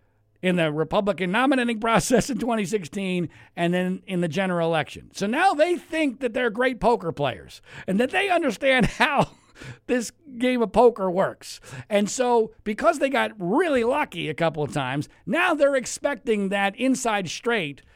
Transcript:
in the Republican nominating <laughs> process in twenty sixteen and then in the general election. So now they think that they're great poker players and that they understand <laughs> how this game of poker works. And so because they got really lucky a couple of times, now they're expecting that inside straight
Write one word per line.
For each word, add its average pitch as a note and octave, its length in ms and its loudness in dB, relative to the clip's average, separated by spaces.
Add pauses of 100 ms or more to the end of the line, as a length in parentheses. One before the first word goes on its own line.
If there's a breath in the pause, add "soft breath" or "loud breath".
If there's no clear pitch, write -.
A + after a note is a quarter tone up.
(420)
in F3+ 160 0
the D#3+ 140 2
Republican F3+ 600 0
nominating A#3+ 480 2
<laughs> - 20 -10
process A3+ 480 2
in A#3 80 -4
twenty A3+ 280 -2
sixteen F#3 640 -4 (260 loud breath)
and E3+ 180 0
then F#3 320 -2
in F3+ 140 -4
the F3 80 0
general F3 400 -2
election. D#3 460 -4
So F#3+ 120 -4
now E4+ 280 2
they E4 240 2
think D4+ 420 -2
that A#3+ 140 -4
they're B3 160 0
great B3 320 -2
poker F#3 320 0
players G#2+ 480 -6 (260 loud breath)
and F#3+ 120 0
that B3 120 0
they F#4+ 180 0
understand C4 560 2
<laughs> - 120 -2
how B3+ 340 2 (560 loud breath)
this A#3+ 240 -2 (260)
game B3 240 0
of G#3+ 100 -2
poker A3+ 380 4
works. E3+ 500 -4 (300 loud breath)
And G#3 200 2
so A#3+ 440 0 (100)
because C4+ 360 0
they C#4 100 0
got A3 280 0
really B3 460 2
lucky F#3 460 -2
a D3+ 40 -4
couple D#3+ 280 -2
of C#3+ 120 -4
times, C#3 360 -2 (160 soft breath)
now E4+ 280 0
they're C#4+ 220 4
expecting A#3 760 -2
that G3 260 0
inside A3+ 540 0
straight F#3+ 520 -4 (140 soft breath)